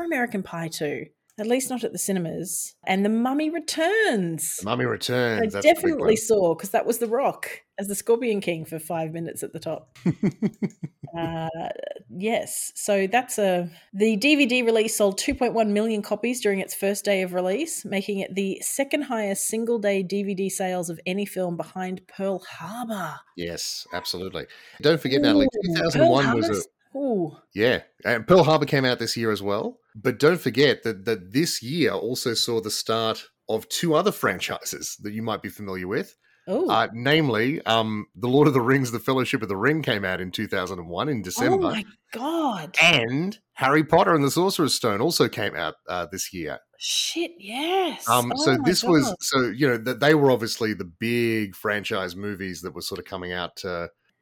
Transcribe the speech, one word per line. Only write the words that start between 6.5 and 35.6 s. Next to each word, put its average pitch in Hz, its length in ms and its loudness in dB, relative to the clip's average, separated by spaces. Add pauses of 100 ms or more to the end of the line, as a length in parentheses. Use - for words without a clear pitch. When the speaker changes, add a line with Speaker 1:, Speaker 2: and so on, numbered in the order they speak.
Speaker 1:
'cause 196 160 -8
that - 160 0
was 233 120 0
The 233 100 -2
Rock 233 400 -2 (300)
as 196 100 -6
the 202 80 -4
Scorpion 233 440 0
King 165 260 -4
for 165 120 -8
five 160 340 -4
minutes 165 300 -8
at 139 120 -10
the 160 60 -10
top. - 440 -10
Speaker 2:
<laughs> - 20 2 (1080)
Speaker 1:
Uh, 165 540 -6 (400)
yes, - 640 -4
so 196 320 0
that's 240 320 0
a, 180 300 2 (240)
the 214 240 4
D 285 180 4
V 277 120 6
D 247 160 2
release 226 340 2
sold 196 220 2
two 277 160 -2
point 240 180 0
one 220 220 2
million 214 260 2
copies 233 400 -2
during 196 180 2
its - 160 -6
first 202 300 -2
day 202 160 2
of 180 140 -2
release, 190 500 -2
making 196 360 -2
it - 140 -8
the 196 280 -2
second 277 400 -2
highest 214 440 -2
single 226 320 -2
day 202 240 0
D 196 200 -2
V 196 120 -2
D 190 140 -2
sales 180 400 -2
of 165 160 -8
any 196 220 -2
film 180 320 -4
behind 185 500 -8
Pearl 190 300 -4
Harbor. 190 800 -10 (200)
Speaker 2:
Yes, 85 560 -8
absolutely. 87 540 -6 (340)
Don't 156 220 4
forget, 262 180 2
Speaker 1:
Ooh, - 40 2
Speaker 2:
Natalie, 277 240 4 (180)
two 170 80 0
thousand 160 340 4
one 139 160 6
Speaker 1:
Pearl 120 120 2
Speaker 2:
was 113 100 2
a - 20 0
Speaker 1:
Harbor's, 98 200 -2 (280)
ooh. 202 400 -2 (180)
Speaker 2:
Yeah, 107 280 2 (240)
and 113 200 0
Pearl 180 180 10
Harbor 151 200 6
came 135 220 2
out 123 120 2
this 113 160 -4
year 113 180 0
as 98 100 -2
well. 104 380 -2 (140)
But 110 240 -2
don't 165 220 6
forget 131 440 2
that, 98 200 -4
that 98 300 -4
this 160 280 0
year 127 300 0
also 117 400 -2
saw 113 300 -2
the 107 80 -6
start 113 560 -2 (240)
of 107 180 -2
two 170 260 0
other 180 180 4
franchises - 920 -4
that 104 100 -8
you 110 80 -6
might 110 220 -4
be 101 80 -10
familiar 95 360 -8